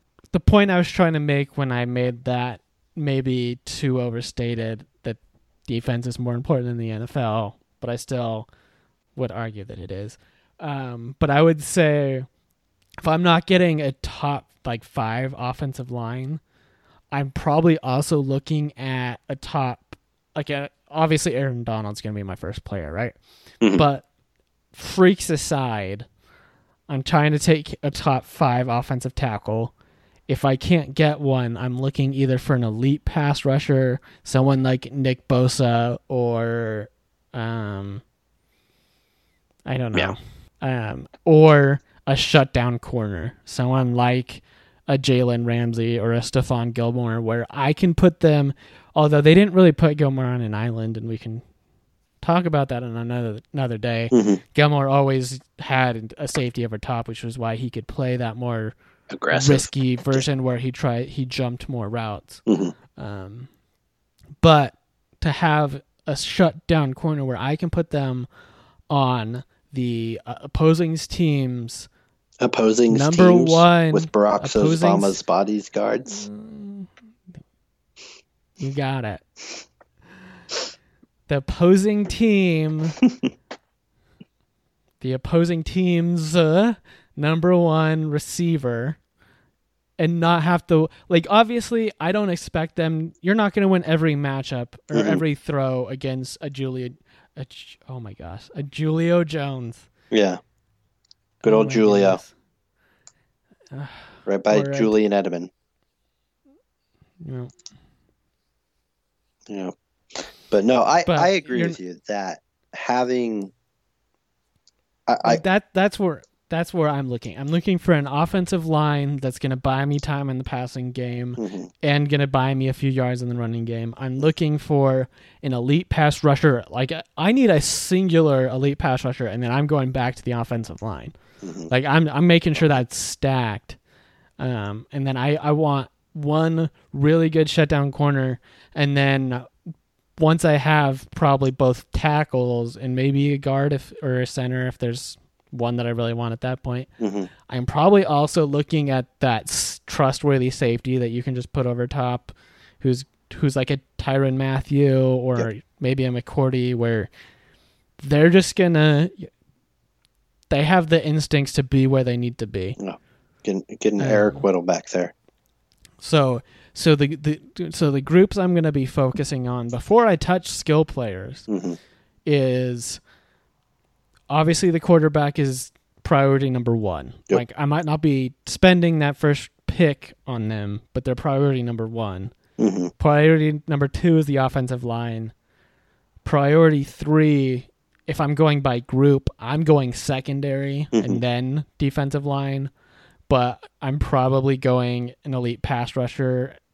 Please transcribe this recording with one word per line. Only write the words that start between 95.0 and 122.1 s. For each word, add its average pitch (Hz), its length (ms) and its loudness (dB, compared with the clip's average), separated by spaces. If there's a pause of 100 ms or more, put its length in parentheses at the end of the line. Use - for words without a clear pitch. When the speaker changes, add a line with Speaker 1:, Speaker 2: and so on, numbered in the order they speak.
Speaker 1:
every 160 260 0
throw 131 520 -4
against 131 540 -8
a 147 80 -8
Julia, 131 420 -8 (440)
a 139 100 -12
Ju-, - 320 -20 (120)
oh 127 100 -12
my 104 140 -14
gosh, - 420 -18
a 147 80 -8
Julio 165 600 0
Jones. 139 640 -6 (200)
Speaker 2:
Yeah. 98 280 4 (1080)
Good 110 100 4
Speaker 1:
Oh 110 40 6
Speaker 2:
old 110 100 4
Speaker 1:
my 131 60 -6
Speaker 2:
Julio. 104 380 4
Speaker 1:
goodness. - 220 -4 (1400)
Ugh. 139 160 -12 (380)
Speaker 2:
Right 98 180 -2
by - 140 4
Speaker 1:
Or 139 140 0
a - 40 -4
Speaker 2:
Julian 107 360 2
Edelman. 92 380 -2 (1800)
Speaker 1:
Yeah. 127 220 -12 (2000)
Speaker 2:
Yeah. 95 240 -10 (800)
But 101 160 2
no, 123 180 4
I, 143 220 2
Speaker 1:
But 160 140 0
Speaker 2:
I 175 100 2
agree 165 300 -2
Speaker 1:
you're 170 100 0
Speaker 2:
with 165 100 -10
you 90 280 -14
that 95 340 -6 (320)
having, 123 800 -2 (1600)
I, 120 60 2
I - 160 -2
Speaker 1:
Like, 135 140 0
that, 190 300 0
that's 196 260 0
where, 175 220 -4 (280)
that's 165 240 -4
where 160 140 0
I'm 139 220 -4
looking. 113 280 -8
I'm 139 100 -8
looking 170 300 0
for 180 160 0
an 143 140 0
offensive 170 580 -2
line 147 520 0
that's 131 220 -6
gonna 131 180 -4
buy 135 280 -2
me 147 140 0
time 139 300 -4
in 131 80 -6
the 131 80 -6
passing 123 480 -8
game 123 440 -8
Speaker 2:
Mm-hmm. 95 280 -8 (180)
Speaker 1:
and 143 260 2
gonna 143 180 2